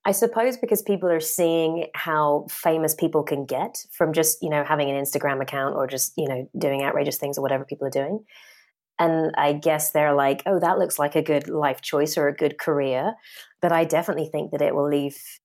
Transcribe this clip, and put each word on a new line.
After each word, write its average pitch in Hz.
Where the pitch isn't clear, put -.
I 202
suppose 233
because 214
people 185
are 165
seeing 165
how 151
famous 160
people 160
can 143
get 147
from 160
just, -
you 170
know, 147
having 147
an 139
Instagram 143
account 139
or 139
just, 131
you 156
know, 135
doing 139
outrageous 143
things 143
or 139
whatever 135
people 139
are 127
doing. 156
And 160
I 147
guess 151
they're 147
like, 139
"Oh, 185
that 180
looks -
like 147
a 160
good 151
life 147
choice 151
or 147
a 143
good 147
career." 143
But 175
I 165
definitely 165
think 147
that 147
it -
will 147
leave 143